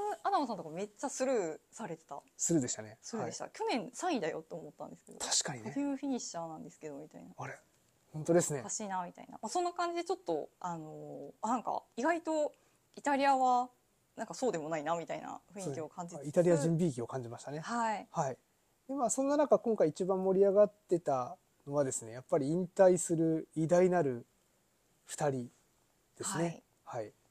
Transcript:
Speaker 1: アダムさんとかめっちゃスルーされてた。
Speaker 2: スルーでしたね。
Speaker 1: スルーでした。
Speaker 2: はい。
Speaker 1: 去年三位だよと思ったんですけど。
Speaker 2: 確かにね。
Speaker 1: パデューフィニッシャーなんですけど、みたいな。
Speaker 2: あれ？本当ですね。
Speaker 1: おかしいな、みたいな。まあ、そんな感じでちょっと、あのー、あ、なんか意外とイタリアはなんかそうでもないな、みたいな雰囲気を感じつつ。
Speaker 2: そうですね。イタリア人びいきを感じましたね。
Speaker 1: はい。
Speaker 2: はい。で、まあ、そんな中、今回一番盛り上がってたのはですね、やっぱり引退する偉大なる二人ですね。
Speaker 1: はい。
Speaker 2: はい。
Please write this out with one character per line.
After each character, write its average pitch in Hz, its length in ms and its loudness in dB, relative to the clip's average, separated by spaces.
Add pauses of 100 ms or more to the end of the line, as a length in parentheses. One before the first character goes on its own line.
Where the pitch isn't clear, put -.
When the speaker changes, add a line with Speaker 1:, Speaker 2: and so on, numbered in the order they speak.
(240)
Speaker 1:
ア 392 80 0
ダ 381 80 4
ム 285 80 0
さ 226 60 -4
ん 196 40 -6
と 160 60 -10
か 156 60 -10
め 170 160 -6
っ 202 120 -12
ち - 60 -10
ゃ 262 60 -2
ス 254 160 -2
ル 269 60 2
ー 208 280 0 (120)
さ 226 160 -10
れ 165 100 -8
て - 80 -20
た。 - 160 -12 (160)
Speaker 2:
ス - 160 0
ル 165 60 6
ー - 20 2
で 117 60 0
し - 60 -4
た - 80 -10
ね。 107 200 -14
Speaker 1:
ス - 140 -12
ル 220 60 -4
ー - 40 -4
で 117 60 -6
し - 60 -10
た。 - 80 -8
Speaker 2:
は - 40 -10
い。 - 40 -20
Speaker 1:
去 - 140 -6
年 254 260 -2
三 349 220 -2
位 240 40 0
だ 160 100 -2
よ 160 120 -6
と 165 140 -14
思 160 140 -12
っ - 40 -20
た 151 140 -14
ん - 20 -12
で - 80 -18
す - 80 -20
け - 80 -20
ど。 - 60 -18
Speaker 2:
確 - 240 -2
か 160 120 -4
に 117 80 -12
ね。 - 60 -8
Speaker 1:
パ - 60 -8
デ 277 100 -2
ュ 285 80 -2
ー 269 40 -6
フ 285 100 -10
ィ - 20 -4
ニ 269 60 -2
ッ 233 40 -4
シ - 160 -12
ャ 170 80 -6
ー 165 40 -8
な 160 100 -12
ん 160 60 -14
で - 80 -14
す - 80 -20
け 156 100 -12
ど、 143 80 -12
み 156 120 -14
た - 100 -20
い - 40 -18
な。 156 140 -18
Speaker 2:
あ 131 100 -10
れ？ 131 120 -12 (520)
本 156 140 -8
当 165 80 4
で 170 80 6
す 160 120 -2
ね。 135 80 -4
Speaker 1:
お - 20 -10
か 120 60 -12
し - 140 -6
い 208 40 -8
な、 185 180 -4
み 180 80 -14
た - 80 -20
い - 60 -20
な。 - 60 -20
ま - 100 -18
あ、 220 60 -6
そ 349 120 -2
ん - 20 0
な 349 80 -2
感 349 200 -2
じ 339 60 -4
で 339 60 -4
ち 339 80 -4
ょ 370 40 0
っ 370 100 -16
と、 151 240 -2 (100)
あ 175 180 -6
の 156 120 -10
ー、 147 420 -12 (120)
あ、 214 60 -2
な 247 80 2
ん 220 60 -6
か - 200 -4 (120)
意 233 60 -6
外 330 200 2
と 311 320 0 (420)
イ 214 60 -16
タ 285 140 2
リ 269 100 2
ア 269 120 6
は 254 320 4 (480)
な 226 80 -8
ん - 20 -20
か - 60 -12
そ 254 160 0
う - 20 0
で 170 60 0
も 151 100 -4
な 160 100 -2
い 151 60 -4
な、 165 140 0
み 165 100 -6
た 160 80 -6
い 156 60 -8
な - 180 -10 (160)
雰 185 160 -6
囲 - 40 -4
気 - 40 -8
を 151 80 -6
感 175 200 -10
じ - 20 -12
つ - 20 -16
つ。 175 40 -14
Speaker 2:
そ 151 60 -10
う - 40 -10
で - 0 -
す - 0 -
ね。 147 40 -6
イ 147 40 -10
タ 180 80 6
リ 175 100 8
ア 165 60 6
人 165 200 4
び 175 120 4
い 131 40 -4
き 117 80 -6
を 117 60 -4
感 131 160 -6
じ 117 60 -10
ま 120 100 -12
し - 60 -18
た 135 60 -8
ね。 151 100 -6
Speaker 1:
は 226 340 -2
い。 190 160 -10
Speaker 2:
は 147 200 -2
い。 - 60 -10 (520)
で、 269 60 -4
ま 277 100 0
あ、 220 40 2
そ 269 140 0
ん 277 60 2
な 294 80 2
中、 277 220 6
今 220 180 0
回 170 100 6
一 156 160 -2
番 185 180 0
盛 185 180 4
り 196 60 8
上 202 60 6
が 208 140 8
っ 202 80 -4 (160)
て 175 100 2
た 135 380 -2 (280)
の 143 100 -8
は 143 100 4
で 131 80 -4
す - 100 -6
ね、 110 80 -12
や 120 80 -10
っ 131 100 -18
ぱ 175 100 4
り 139 100 0
引 175 260 0
退 185 220 8
す 165 180 0
る 160 400 2
偉 156 140 0
大 175 200 6
な 175 140 4
る 123 220 -2 (800)
二 - 260 -2
人 123 180 -4 (680)
で - 80 -10
す 202 120 -4
ね。 170 260 -2 (200)
Speaker 1:
は - 160 -10
い。 110 40 -6
Speaker 2:
は 104 40 -10
い。 - 60 -20 (180)